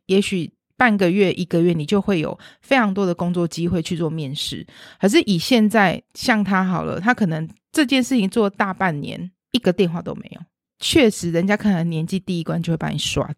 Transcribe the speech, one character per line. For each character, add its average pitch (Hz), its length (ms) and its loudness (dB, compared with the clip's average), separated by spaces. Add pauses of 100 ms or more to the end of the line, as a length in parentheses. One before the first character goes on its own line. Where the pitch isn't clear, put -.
也 190 140 2
许 180 300 -4 (260)
半 233 200 2
个 185 140 2
月、 190 220 2
一 180 120 -4
个 170 160 0
月， 175 120 4
你 156 120 -2
就 196 160 2
会 190 200 0
有 151 180 -6 (240)
非 269 140 0
常 208 180 2
多 202 100 0
的 175 100 0
工 175 200 -2
作 175 120 0
机 165 200 -4
会 170 160 0
去 170 140 -6
做 165 120 -2
面 151 260 -6
试。 - 300 -8 (360)
可 190 80 4
是 294 140 6
以 196 140 2
现 214 320 4
在， 196 320 2 (140)
像 214 300 0
他 185 200 0
好 170 200 -2
了， 156 160 -6
他 226 120 0
可 226 140 2
能 160 200 -4 (260)
这 311 120 2
件 262 180 2
事 254 140 0
情 190 140 2
做 214 180 0
大 196 240 -4
半 180 280 -2
年， - 300 -10 (200)
一 247 80 0
个 185 140 2
电 175 180 2
话 170 100 -6
都 - 140 -10
没 - 200 -16
有。 - 60 -18 (380)
确 254 320 4
实， 170 200 -4
人 170 160 0
家 202 80 2
可 208 140 0
能 170 220 0
年 160 160 -2
纪 190 120 -4
第 170 220 -4
一 160 40 -8
关 165 180 -4
就 165 100 -2
会 160 60 0
把 156 100 -6
你 151 80 -4
刷 - 420 -4